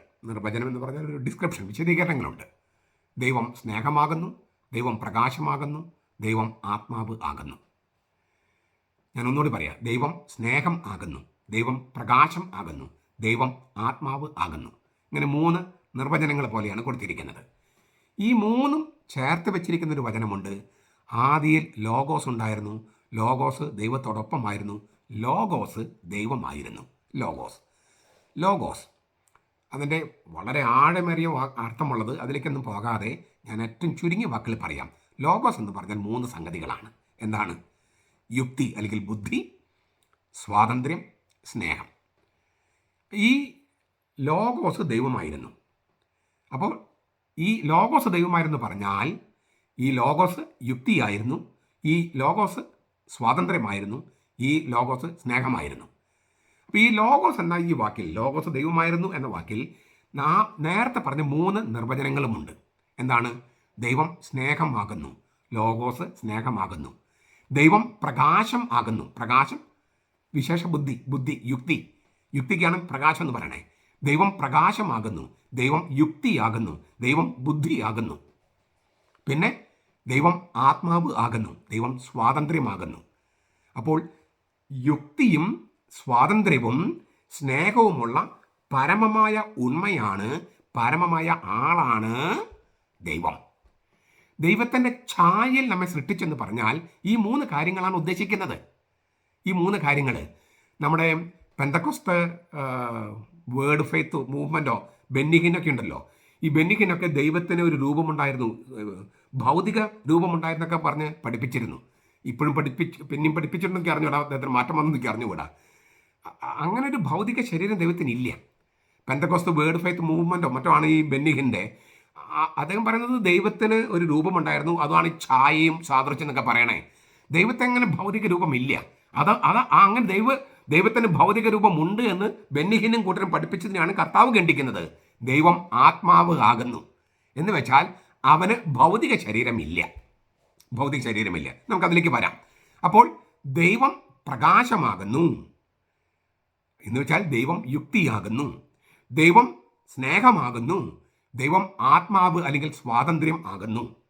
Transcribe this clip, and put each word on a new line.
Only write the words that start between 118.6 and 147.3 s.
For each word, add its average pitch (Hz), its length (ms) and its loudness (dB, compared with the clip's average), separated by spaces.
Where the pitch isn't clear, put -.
പെന്തക്കോസ്ത് 170 420 0
വേർഡ് 160 300 2
ഫെയ്ത്ത് 175 220 -2
മൂവ്മെൻറ്റോ 170 480 0
മറ്റോ 131 220 -2
ആണ് 151 140 4
ഈ 156 160 4
ബെന്നിഹിൻ്റെ. 139 640 0
ആ, - 400 -4
അദ്ദേഹം 180 280 -4
പറയുന്നത് 233 400 -2
ദൈവത്തിന് 208 520 4
ഒരു 175 160 2
രൂപമുണ്ടായിരുന്നു, 156 720 2
അതാണ് 160 280 2
ഈ 160 120 -2
ഛായയും 156 640 4
സാദൃശ്യം 139 420 0
എന്നൊക്കെ 135 240 -2
പറയണേ. 117 280 2
ദൈവത്തെ 226 340 2
അങ്ങനെ 247 220 2
ഭൗതിക 202 420 -2
രൂപമില്ല. 143 460 0
അത്, 151 140 4
അത് 220 300 4
ആ 151 120 8
അങ്ങനെ 214 220 4
ദൈവ-, 220 340 2
ദൈവത്തിന് 214 380 4
ഭൗതിക 196 420 4
രൂപമുണ്ട് 202 520 4
എന്ന് 202 260 0
ബെന്നിഹിനും 214 500 2
കൂട്ടരും 185 300 -2
പഠിപ്പിച്ചതിനാണ് 170 640 -2
കർത്താവ് 196 440 4
ഖണ്ഡിക്കുന്നത്. 135 460 2
ദൈവം 156 520 4
ആത്മാവ് 170 680 6
ആകുന്നു 117 400 2
എന്ന് 170 160 0
വെച്ചാൽ 143 340 4
അവന് 175 300 6
ഭൗതിക 190 480 4
ശരീരമില്ല, 107 600 -2
ഭൗതിക 139 280 -2
ശരീരമില്ല. 95 480 -4
നമുക്കതിലേക്ക് 170 400 2
വരാം. 110 260 0
അപ്പോൾ 208 220 8
ദൈവം 180 460 2
പ്രകാശമാകുന്നു 143 960 2
എന്ന് 117 160 -4
വെച്ചാൽ 147 240 0
ദൈവം 147 440 -2